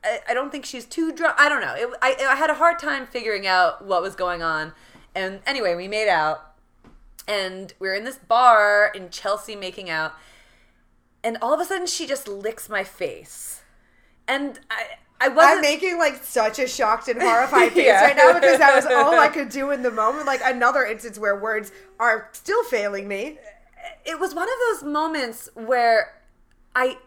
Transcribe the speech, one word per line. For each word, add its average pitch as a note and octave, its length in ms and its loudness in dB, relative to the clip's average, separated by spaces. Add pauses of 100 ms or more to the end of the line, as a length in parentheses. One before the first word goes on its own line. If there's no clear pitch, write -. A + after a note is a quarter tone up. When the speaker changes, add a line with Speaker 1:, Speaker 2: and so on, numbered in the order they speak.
Speaker 1:
I, A3 160 -4 (100)
I A#3 40 -2
don't C#4 180 -4
think D4 140 -12
she's A#3+ 200 -14
too D#4+ 260 -4
drunk." D#4+ 280 -2
I D4 100 6
don't C#4 120 -2
know. C3+ 140 -6
It, A#3 140 -6 (120)
I, C4 140 2 (140)
I C4+ 60 4
had D#4 160 0
a D4 40 0
hard E4+ 220 2
time C#4 300 -6
figuring G#3 400 -6
out F#3 380 2
what F#3 180 -2
was F#3+ 120 -8
going F3 280 -6
on. D#3+ 300 -4 (420)
And F#3+ 320 -6
anyway, A#3+ 280 -2
we F3+ 120 -10
made G#3+ 220 -2
out. D#3 440 -2 (720)
And F#3+ 520 -8
we F#3+ 80 -6
were F#3+ 80 -4
in G#3 80 -6
this C4+ 160 -12
bar G#3 760 4
in F#3 160 -14
Chelsea G#3 460 -8
making F#3 340 -12
out. D#3+ 240 -6 (1120)
And A3+ 180 -4
all B3 140 0
of D#4 40 -8
a F4 60 -2
sudden, F4+ 220 -6
she E4 180 -6
just C4 220 -8
licks G3+ 420 -10
my G3+ 140 -4
face. - 800 -12 (640)
And C#4 320 -6 (100)
I, A3 140 -8 (360)
I C#4 100 2
wasn't D#4 260 6
Speaker 2:
I'm F#4 60 -2
making, D#4 360 -2
like, D4+ 260 -2
such A3 360 -2
a B3+ 80 -2
shocked A3+ 400 -2
and A#3 140 -4
Speaker 1:
<laughs> - 20 0
Speaker 2:
horrified C4 480 4
face E4 160 2
Speaker 1:
Yeah. G3+ 160 8
Speaker 2:
right C#4 120 6
now - 180 10
because C4+ 260 4
that C#4 160 8
was C4+ 100 4
all C#4 300 4
Speaker 1:
<laughs> E4 40 6
Speaker 2:
I D4 100 6
could C#4+ 200 -6
do C#4 220 -4
in C4 100 -4
the B3 80 -2
moment. A#3 380 -2
Like, C4 180 -2
another B3+ 400 2
instance G#3+ 320 -10
where G#3 200 0
words G#3+ 340 -6 (280)
are A3+ 340 -2
still A4 320 -2
failing G3+ 420 -4
me. A3 320 -8 (680)
Speaker 1:
It D#4 140 -8
was F4 160 -4
one F4 120 -4
of B4+ 80 -4 (140)
those E4+ 140 -4
moments D4 720 -4
where A#3 580 2 (640)
I B4+ 300 0